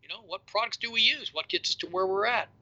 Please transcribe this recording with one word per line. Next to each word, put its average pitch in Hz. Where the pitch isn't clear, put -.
You 147
know, 202
what 175
products 226
do 233
we 226
use? 262
What 156
gets -
us -
to -
where 185
we're 196
at? 233